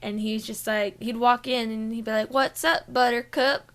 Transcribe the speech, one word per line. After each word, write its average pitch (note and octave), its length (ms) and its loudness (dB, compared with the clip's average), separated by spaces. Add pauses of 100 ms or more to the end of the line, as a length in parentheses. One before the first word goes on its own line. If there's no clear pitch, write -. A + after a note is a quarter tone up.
and G#3+ 180 -6
he G#3+ 140 -2
was A3 120 -4
just - 220 -8
like, G#3 340 -2
he'd A3+ 160 -4
walk A#3+ 300 2
in A#3+ 240 -2
and A3 220 -6
he'd A#3 120 -6
be A3 60 -6
like, A3 200 0
What's C4+ 320 0
up, D#4+ 300 0
Buttercup? B3+ 800 2